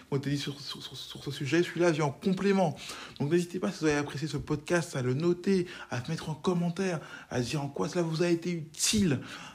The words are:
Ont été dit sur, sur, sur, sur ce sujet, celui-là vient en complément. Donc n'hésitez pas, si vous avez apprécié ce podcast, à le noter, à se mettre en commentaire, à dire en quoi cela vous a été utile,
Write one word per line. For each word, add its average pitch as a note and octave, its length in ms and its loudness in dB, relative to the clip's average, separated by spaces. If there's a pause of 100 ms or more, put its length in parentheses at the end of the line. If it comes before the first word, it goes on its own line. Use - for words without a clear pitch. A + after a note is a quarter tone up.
(120)
Ont C#3 60 2
été C3+ 120 -4
dit C#3+ 80 0
sur, C#3 220 -6
sur, - 200 -10
sur, - 160 -12
sur - 280 -12
ce C#3+ 80 -6
sujet, D3 320 2
celui-là F3 260 2
vient D3+ 140 2
en C#3 80 2
complément. F#3+ 640 2 (420)
Donc C#3+ 140 0
n'hésitez F3 260 2
pas, G3 140 0
si - 80 -10
vous D#3+ 60 2
avez D3 100 4
apprécié D3 320 -2
ce C#3+ 80 -4
podcast, D3+ 580 0
à C3+ 80 0
le B2+ 120 2
noter, F3 520 2 (240)
à A#2+ 140 -4
se - 40 -10
mettre D#3+ 220 -6
en D#3 40 -4
commentaire, F3 680 0 (300)
à B2 100 0
dire C3+ 200 -2
en C#3+ 60 -2
quoi F3 220 -2
cela F3 140 0
vous D#3+ 200 0
a F3 60 4
été F3 240 0
utile, E3+ 680 2 (360)